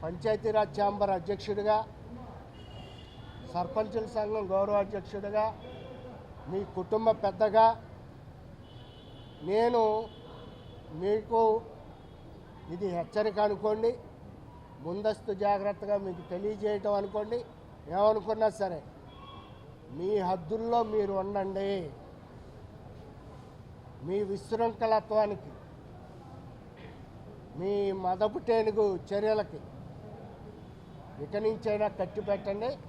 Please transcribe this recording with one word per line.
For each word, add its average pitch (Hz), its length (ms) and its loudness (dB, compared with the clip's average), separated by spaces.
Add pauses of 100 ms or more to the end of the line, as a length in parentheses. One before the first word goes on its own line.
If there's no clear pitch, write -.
పంచాయతీరాజ్ 214 760 2
ఛాంబర్ 202 280 4
అధ్యక్షుడిగా, 202 760 2 (1700)
సర్పంచుల 220 520 0
సంఘం 214 460 0
గౌరవ 202 240 4
అధ్యక్షుడిగా, 202 840 0 (880)
మీ 190 160 0
కుటుంబ 214 480 2
పెద్దగా 220 720 6 (1600)
నేను 220 600 6 (840)
మీకు 220 720 4 (1080)
ఇది 180 160 -2
హెచ్చరిక 190 520 2
అనుకోండి, 214 580 4 (840)
ముందస్తు 202 540 0
జాగ్రత్తగా 202 640 2
మీకు 180 320 -4
తెలియజేయటం 208 640 0
అనుకోండి, 208 520 0 (440)
ఏమనుకున్నా 214 600 4
సరే, 180 340 -2 (1080)
మీ 185 260 2
హద్దుల్లో 202 680 2
మీరు 214 300 2
ఉండండి. 196 760 0 (2000)
మీ 190 200 0
విశృంఖలత్వానికి, 214 1300 2 (2000)
మీ 202 320 2
మదపుటేనుగు 208 1080 4 (140)
చర్యలకి 208 460 4 (1600)
ఇక 147 140 -4
నుంచైనా 208 500 2
కట్టి 196 340 -2
పెట్టండి 202 560 0 (120)